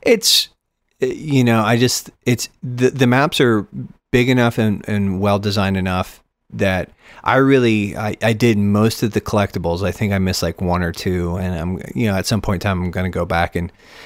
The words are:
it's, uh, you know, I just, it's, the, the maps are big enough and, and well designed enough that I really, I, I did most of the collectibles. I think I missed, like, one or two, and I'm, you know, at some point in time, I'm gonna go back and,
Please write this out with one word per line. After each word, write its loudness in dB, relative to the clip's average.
it's, 0
uh, 2
you 0
know, 4
I 2
just, 0
it's, -2
the, 0
the 2
maps 2
are 2
big 2
enough 2
and, 0
and -2
well 2
designed 0
enough -4
that -2
I 0
really, 2
I, -4
I 2
did 2
most 2
of -2
the -2
collectibles. -2
I 0
think -2
I 0
missed, 0
like, -4
one 0
or -2
two, -2
and -4
I'm, -6
you -2
know, 0
at -4
some 0
point -4
in -2
time, -2
I'm -4
gonna -4
go -4
back -2
and, -4